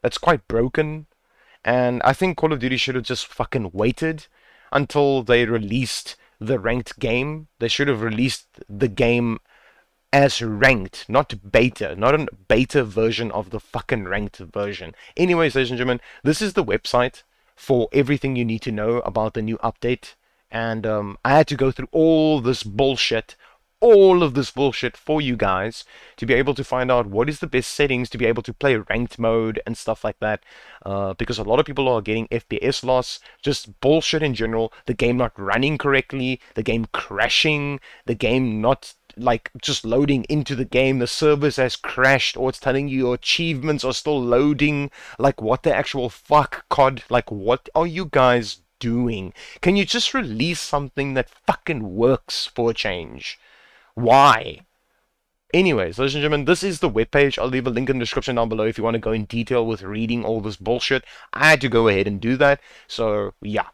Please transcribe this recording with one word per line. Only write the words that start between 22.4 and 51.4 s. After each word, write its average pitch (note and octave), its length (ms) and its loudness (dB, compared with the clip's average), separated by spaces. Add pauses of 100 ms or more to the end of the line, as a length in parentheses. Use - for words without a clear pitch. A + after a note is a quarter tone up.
this A#2+ 240 -2
bullshit, A2+ 720 -2 (420)
all G3 440 8
of C#3+ 120 0
this C3+ 160 -2
bullshit B2+ 460 -2
for D3+ 240 -2
you B2+ 160 -2
guys G2+ 480 -2 (320)
to A#2+ 100 -8
be B2 80 4
able C3+ 200 2
to C3 100 -6
find B2+ 260 -2
out A#2+ 160 4
what G#2+ 220 0
is D3+ 100 -6
the - 80 -8
best B2+ 240 -2
settings B2+ 400 -2
to - 80 -12
be A#2 80 2
able A2+ 160 2
to A#2 120 -10
play C#3 220 2
ranked A2+ 400 -4
mode A2+ 480 0
and A2+ 120 -8
stuff - 260 -6
like G#2+ 160 -6
that. G#2+ 240 -4 (420)
Uh, G2 300 -4
because - 240 -6
a A2 60 -6
lot A2+ 160 2
of - 60 2
people C3+ 220 -2
are A#2 140 0
getting A2 300 -4
F - 160 -6
P G#2+ 120 -4
S C3+ 220 -2
loss, B2+ 380 -2 (220)
just - 380 -6
bullshit D#3 440 2
in C#3 100 0
general, A2+ 380 -2 (140)
the B2+ 80 -2
game A#2+ 240 0
not A#2+ 200 -4
running A#2+ 400 0
correctly, C3 600 -2 (140)
the A2 100 -4
game A2+ 280 -2
crashing, C#3+ 840 -2 (280)
the A#2 80 -2
game A2+ 460 0
not, B2 340 -2 (200)
like, A#2 360 -2 (100)
just - 240 -6
loading C3 460 0
into C#3+ 240 -2
the B2 100 -4
game, C3 340 0
the A#2+ 80 -2
service D3+ 500 0
has B2+ 200 0
crashed, - 580 0
or C3 140 -4
it's C3 120 -8
telling C3+ 280 -2
you C3+ 100 -4
your B2 160 0
achievements D3+ 680 -2
are C3 80 -2
still D3 300 -2
loading. C#3+ 680 2 (280)
Like, C3 240 0
what A2+ 220 0
the D3+ 100 4
actual C3 340 -2
fuck, - 640 0
cod? C3+ 400 4
Like, B2 200 0
what A2 440 -2
are E3 120 2
you F3 200 -6
guys B2 560 2 (160)
doing? A#2 560 -2 (260)
Can F#3 160 2
you G3+ 80 2
just - 300 -2
release C#3+ 460 -4
something C#3 520 -4
that C3 160 -2
fucking - 640 -6